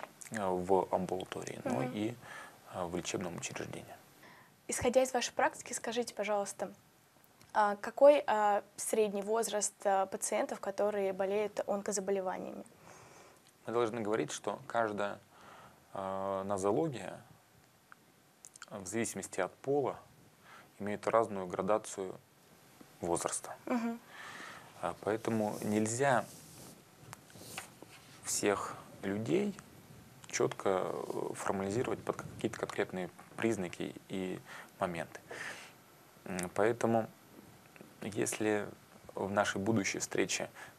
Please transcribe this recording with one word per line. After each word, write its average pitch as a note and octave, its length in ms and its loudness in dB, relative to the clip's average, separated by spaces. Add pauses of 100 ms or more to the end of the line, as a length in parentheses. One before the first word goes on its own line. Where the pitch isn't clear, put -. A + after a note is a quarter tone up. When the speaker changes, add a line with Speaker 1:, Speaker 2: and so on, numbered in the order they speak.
(320)
Speaker 1:
э, - 40 -6 (100)
в F#2 480 4
амбулатории, F#2 720 -2
но C3+ 180 0
Speaker 2:
Мгм. - 120 0
Speaker 1:
и, A2+ 200 -2 (600)
э, F#2 100 -2
в F2 120 -4
лечебном E2+ 400 -2
учреждении. - 600 -8 (720)
Speaker 2:
Исходя B3 340 4
из B3+ 120 0
вашей - 180 0
практики, - 400 0
скажите, A#3 420 -4
пожалуйста, G3+ 580 -2 (840)
а, G3+ 220 4
какой, C#4 500 8
а, G#3 360 4 (140)
средний G#3 460 2
возраст, G#3 520 0 (100)
а, F#3+ 220 4
пациентов, A3 540 -2
которые G3+ 520 2
болеют G3+ 540 0
онкозаболеваниями? G3 1000 -2 (1000)
Speaker 1:
Мы A2 60 -4
должны A#2 280 2
говорить, A2 300 0
что - 360 -4
каждая, G#2 520 0 (760)
э, F#2+ 500 -2
нозология, G2+ 760 0 (1500)
э, G#2+ 80 -10
в F#2 80 -10
зависимости G2 540 -4
от F2+ 160 0
пола, C3 420 0 (800)
имеет G2+ 300 -4
разную G#2 380 2
градацию F#2+ 680 0 (840)
возраста. - 540 0 (120)
Speaker 2:
Мгм. A#3 340 0 (800)
Speaker 1:
А, F2 200 -2
поэтому A2 600 2
нельзя A2 640 4 (2000)
всех - 500 2 (280)
людей C3 520 0 (720)
четко, - 560 2
э, - 500 -4
формализировать G2 640 0
под - 160 -2
какие-то - 420 -4
конкретные F#2 520 -2 (260)
признаки G2+ 580 -2 (140)
и F#2 300 -4 (420)
моменты. E2+ 400 -4 (1080)
М, F#2 280 -4
поэтому, A2+ 540 4 (920)
если G#2+ 640 0 (460)
в G2 160 -2
нашей G2+ 300 2
будущей G2 400 2
встрече - 500 0 (280)